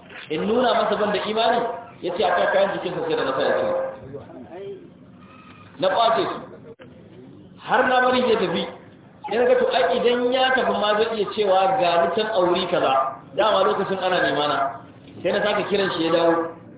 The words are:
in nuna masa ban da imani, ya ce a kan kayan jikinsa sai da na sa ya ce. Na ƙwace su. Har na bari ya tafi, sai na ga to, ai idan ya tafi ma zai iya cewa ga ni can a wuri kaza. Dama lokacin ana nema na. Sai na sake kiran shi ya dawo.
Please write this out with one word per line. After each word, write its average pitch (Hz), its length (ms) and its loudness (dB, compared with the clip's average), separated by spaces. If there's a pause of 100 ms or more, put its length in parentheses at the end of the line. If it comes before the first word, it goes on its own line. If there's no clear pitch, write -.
(300)
in 180 180 -4
nuna 240 260 2
masa 208 260 0
ban 202 140 -2
da 190 100 0
imani, 226 380 0 (400)
ya 175 160 -6
ce 208 60 0
a - 120 2
kan 202 180 2
kayan 196 200 2
jikinsa 165 340 -6
sai 156 80 -2
da 139 80 -2
na 135 100 -2
sa - 80 -2
ya 127 140 0
ce. - 120 -2 (2000)
Na 190 100 2
ƙwace 175 380 2
su. 160 120 -8 (1200)
Har 247 280 2
na 254 140 2
bari 254 180 2
ya 226 180 2
tafi, 190 300 -2 (600)
sai 208 80 -2
na 247 80 2
ga 254 140 4
to, 233 140 2
ai - 240 2
idan 247 360 2
ya 262 180 2
tafi 233 200 0
ma 208 260 0
zai 220 200 0
iya 196 80 0 (100)
cewa 190 440 2
ga 175 260 4
ni 170 100 0
can 214 180 0
a 190 80 0
wuri 180 260 2
kaza. 147 480 0 (200)
Dama 196 280 4
lokacin 196 360 0
ana 180 220 0
nema 147 260 0
na. 139 320 -2 (420)
Sai 180 100 0
na 202 120 0
sake 208 260 0
kiran 190 220 0
shi 165 140 -2
ya 165 60 0
dawo. 165 400 2 (260)